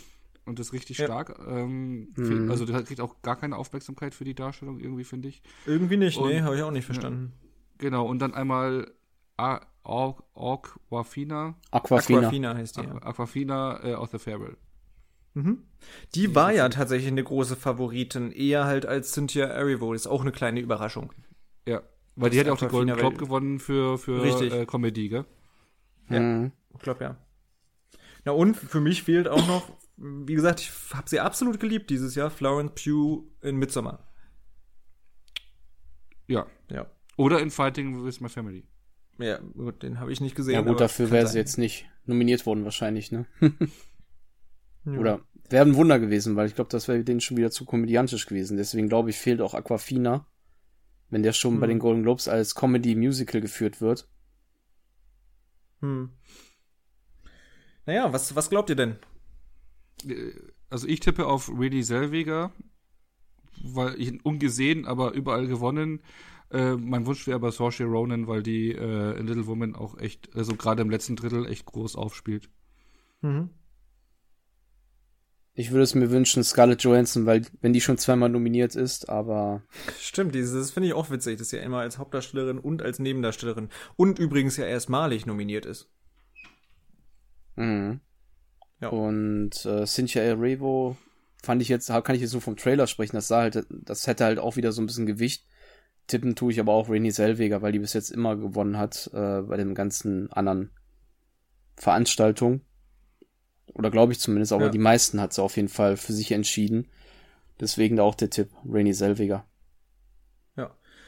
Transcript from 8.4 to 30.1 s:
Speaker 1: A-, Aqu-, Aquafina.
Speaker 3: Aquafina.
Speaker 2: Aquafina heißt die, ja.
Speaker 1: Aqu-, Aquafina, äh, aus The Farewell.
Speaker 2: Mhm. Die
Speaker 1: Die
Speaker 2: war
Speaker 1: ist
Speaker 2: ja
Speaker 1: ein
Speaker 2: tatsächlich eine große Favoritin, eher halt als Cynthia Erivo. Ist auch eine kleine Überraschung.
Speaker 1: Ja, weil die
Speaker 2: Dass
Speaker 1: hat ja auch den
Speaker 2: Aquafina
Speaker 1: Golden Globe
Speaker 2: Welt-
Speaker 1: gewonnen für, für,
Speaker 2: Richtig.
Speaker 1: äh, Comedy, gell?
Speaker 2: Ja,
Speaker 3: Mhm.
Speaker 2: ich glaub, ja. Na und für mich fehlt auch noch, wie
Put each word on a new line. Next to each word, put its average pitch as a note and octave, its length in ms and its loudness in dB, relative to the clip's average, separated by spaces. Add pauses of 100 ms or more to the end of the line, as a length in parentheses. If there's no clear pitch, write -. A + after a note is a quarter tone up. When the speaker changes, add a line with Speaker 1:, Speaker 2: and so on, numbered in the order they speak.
Speaker 1:
A-, C3 240 -4 (240)
Aqu-, C3 400 -4 (120)
Aquafina. C#3+ 1200 -8 (160)
Speaker 3:
Aquafina. - 480 4
Speaker 2:
Aquafina A#2+ 360 0
heißt A2+ 220 -10
die, - 40 -8
ja. - 120 -12
Speaker 1:
Aqu-, B2 100 -12
Aquafina, C3+ 800 -6
äh, A#2+ 120 -4
aus - 160 -8
The A2+ 80 -10
Farewell. G#2+ 360 -10 (760)
Speaker 2:
Mhm. F3 300 -2 (520)
Die F#3+ 120 4
Speaker 1:
Die E3 80 -2
Speaker 2:
war E3 160 6
Speaker 1:
ist A3 80 4
Speaker 2:
ja C3 60 6
Speaker 1:
ein B2 60 2
Speaker 2:
tatsächlich C3 400 0
eine C3+ 120 0
große C3 340 -2
Favoritin, B2 760 -4
eher C#3+ 340 0
halt C#3 200 0
als C3+ 260 -4
Cynthia C#3+ 360 -2
Erivo. A#2+ 460 -2
Ist A2+ 140 -6
auch C3+ 140 0
eine C3 100 -2
kleine A#2+ 300 -2
Überraschung. A2 500 -6 (560)
Speaker 1:
Ja, A#2 140 -2 (340)
weil B2 140 2
die B2 80 4
Speaker 2:
Dass C#3+ 40 8
Speaker 1:
hat C#3+ 60 2
ja C#3+ 60 2
auch C3 60 2
den C3 100 0
Speaker 2:
Aquafina B2 240 2
Speaker 1:
Golden A#2 80 -2
Globe B2+ 140 2
Speaker 2:
Welt- B2+ 40 -10
Speaker 1:
gewonnen C#3 400 -2
für, C3 380 0
für, B2 260 -4
Speaker 2:
Richtig. B2+ 300 2
Speaker 1:
äh, A#2+ 120 -2
Comedy, A2+ 440 -2
gell? B2 160 -4 (840)
Speaker 2:
Ja, A#2 120 2
Speaker 3:
Mhm. A#2 300 0 (220)
Speaker 2:
ich - 60 -20
glaub, C3 220 -6
ja. C3 160 -10 (1080)
Na C#3+ 80 -2
und E3 240 6
für - 240 -4
mich D#3+ 240 2
fehlt F3 240 4
auch D#3 180 2
noch, F3+ 240 0 (280)
wie C#3+ 380 -8